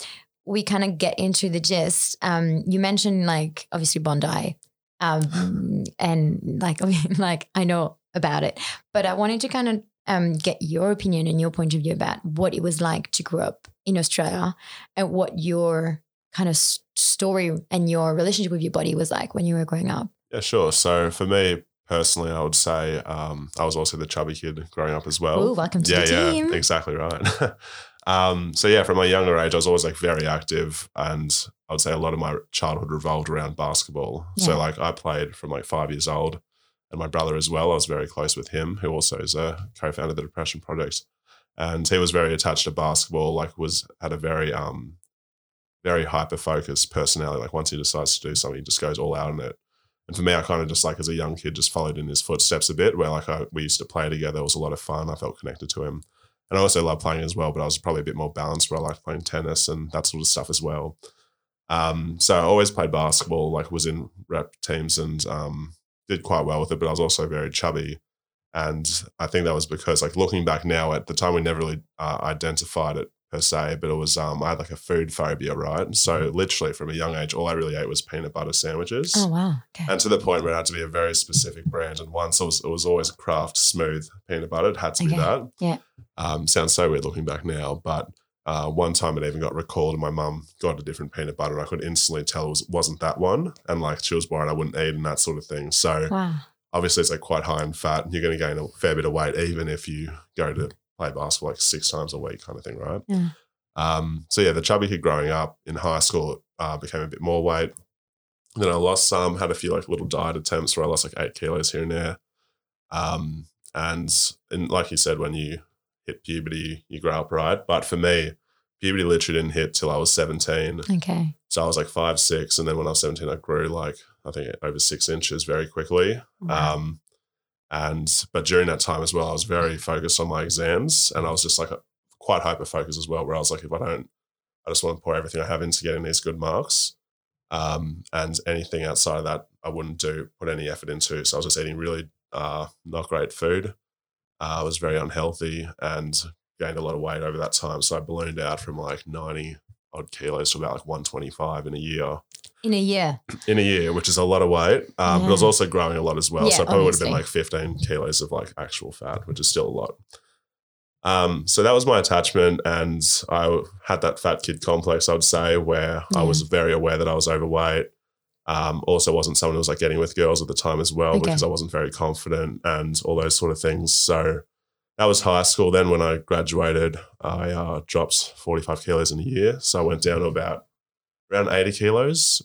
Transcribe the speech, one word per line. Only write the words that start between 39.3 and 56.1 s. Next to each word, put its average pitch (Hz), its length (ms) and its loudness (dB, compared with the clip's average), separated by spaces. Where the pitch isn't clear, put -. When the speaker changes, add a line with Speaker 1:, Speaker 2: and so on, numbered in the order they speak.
Speaker 2:
a 82 420 -4
co-founder 78 340 -4
of 80 40 -4
the 76 80 -6
Depression 78 380 -8
Project. 76 440 -6
And 82 300 -2
he 92 100 4
was 87 140 2
very 82 200 4
attached 80 340 2
to 80 40 -2
basketball, 78 640 0
like, 78 240 -4
was, 82 260 -2
had 78 120 -6
a 78 40 -4
very, 80 360 -2
um, 73 460 -8
very 85 220 2
hyper-focused 78 880 -2
personality. 73 480 0
Like, 60 120 -8
once 78 180 -2
he 76 60 -4
decides 73 440 0
to - 80 -8
do 76 80 -4
something, 69 220 -2
he 71 40 -10
just - 180 -2
goes 76 200 -2
all 80 160 -2
out 76 160 -2
on 76 80 -6
it. 64 180 -10
And 85 100 -10
for 90 60 -2
me, 87 100 6
I 82 100 4
kinda 82 240 0
just, 80 180 4
like, 80 160 4
as 78 80 -4
a 82 60 -2
young 82 200 -2
kid, 80 220 -6
just 73 160 0
followed 78 260 0
in 76 80 -4
his 73 160 0
footsteps 78 480 2
a 80 40 -4
bit, 87 220 4
where, 78 140 2
like, 78 180 -2
I, 78 240 -4
we 80 120 -4
used 76 140 0
to - 60 -10
play 78 240 -2
together. 76 300 -2
It 73 60 -2
was 71 100 0
a 78 60 -2
lot 76 120 -2
of 73 80 -6
fun. 78 300 -4
I 71 60 -6
felt - 240 -8
connected 73 300 -10
to 76 120 -6
him. 73 200 -8